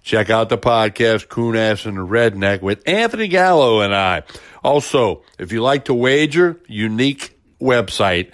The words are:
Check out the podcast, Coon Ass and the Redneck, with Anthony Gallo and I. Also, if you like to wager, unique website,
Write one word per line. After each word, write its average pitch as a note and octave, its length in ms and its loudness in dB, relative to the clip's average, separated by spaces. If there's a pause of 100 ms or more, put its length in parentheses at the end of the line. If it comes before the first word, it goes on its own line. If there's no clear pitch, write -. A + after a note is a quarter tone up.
Check G#2+ 260 0
out A2+ 220 2
the A#2 80 0
podcast, A2+ 720 0
Coon A#2 260 -2
Ass A2 300 -2
and G2+ 100 -8
the F#2+ 60 -6
Redneck, G2 580 0
with G2 260 -4
Anthony A3 400 -2
Gallo E3+ 540 4
and G2+ 140 0
I. F#2 280 0 (400)
Also, C3 600 0 (160)
if F2+ 120 -12
you A2 120 -4
like C3+ 240 0
to C3+ 80 0
wager, D3+ 760 0
unique A2 680 -4 (220)
website, G#2 760 0